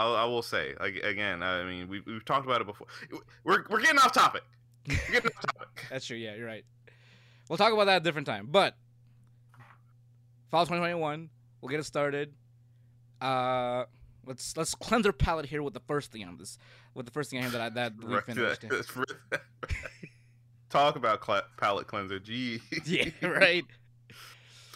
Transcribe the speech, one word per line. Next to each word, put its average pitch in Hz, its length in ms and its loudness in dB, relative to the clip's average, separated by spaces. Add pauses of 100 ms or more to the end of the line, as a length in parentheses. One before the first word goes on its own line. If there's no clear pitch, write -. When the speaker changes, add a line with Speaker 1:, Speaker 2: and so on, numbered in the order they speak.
Speaker 1:
I, 117 180 2
I - 20 2
will 120 160 0
say, 80 380 -4
like, 95 160 -4
again, 98 480 -2
I 90 220 -2
mean, 90 220 -8
we, 98 120 -8
we've 110 260 -10
talked 139 220 0
about 123 120 2
it 107 60 -4
before. 104 220 -12 (560)
We're, - 260 2
we're 220 120 0
getting 294 180 6
off 254 120 8
topic. 175 300 4 (480)
We're 139 60 0 (160)
getting 226 260 2
off - 180 -4
topic. - 120 -16 (120)
<laughs> - 120 -12
Speaker 2:
That's 131 160 -8
true, 117 100 -8
yeah, 110 160 -8
you're 117 140 -10
right. 110 180 -12 (840)
We'll 165 100 -2
talk 214 160 6
about 214 120 6
that 190 120 8
a 165 60 0
different 151 220 0
time, 107 240 -4
but 165 260 6 (1700)
fall 165 160 4
twenty 170 140 0
twenty-one, 165 500 -2 (320)
we'll 127 80 -10
get 147 100 -2
it 151 60 -2
started. 143 480 -2 (880)
Uh, 127 640 0 (420)
let's, - 320 -10
let's 160 160 -2
cleanse 220 320 0
our 202 80 4
palate 160 320 0
here 147 160 -4
with 139 140 -6
the 123 60 -12
first 147 300 -2
thing 107 140 -12
on 85 120 -14
this, - 200 -14 (380)
with 127 100 -10
the 120 60 -16
first 147 180 -6
thing 131 80 -8
I 127 60 -4
have 123 80 -2
that 120 100 -2
I, 113 80 -4
that 117 240 -4 (100)
we 117 120 -2
Speaker 1:
Right, 104 100 2
Speaker 2:
finished. 113 420 -2
Speaker 1:
that's 117 300 -4
right. 127 100 -2 (240)
<laughs> 139 80 -2 (1300)
Talk 143 240 6
about 117 260 2
cla-, 101 220 0 (160)
palate 101 260 2
cleanser, 98 320 -6
gee. 113 440 -6 (120)
Speaker 2:
<laughs> 151 120 -6
Yeah, 160 240 0 (120)
right. 175 420 4 (1120)